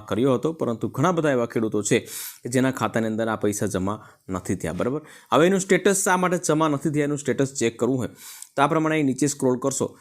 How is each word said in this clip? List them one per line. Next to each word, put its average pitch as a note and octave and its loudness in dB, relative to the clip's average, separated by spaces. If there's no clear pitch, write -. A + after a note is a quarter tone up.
કર્યો B2 2
હતો, D3+ 0
પરંતુ A#2+ -4
ઘણા D3 0
બધા D#3 2
એવા A#2+ 2
ખેડૂતો A2 -2
છે A#2 2
કે B2+ -8
જેના C3 2
ખાતાની A2+ 0
અંદર A2 -2
આ A2 -2
પૈસા G#2 0
જમા G2 -4
નથી F#2+ -4
થયા. E2+ -6
બરાબર, A#2+ -2
હવે D3 6
એનું F#3+ 2
સ્ટેટસ F#3 2
શા F#3 2
માટે F3+ 0
જમા D#3 2
નથી D3 0
થયા D3 0
એનું C#3+ -2
સ્ટેટસ C3+ -2
ચેક A#2 0
કરવું B2 0
હોય A2 -4
તો C#3 2
આ C#3+ 4
પ્રમાણે D#3 2
અહીં D#3 2
નીચે C3 0
સ્ક્રોલ C3 0
કરશો B2+ -2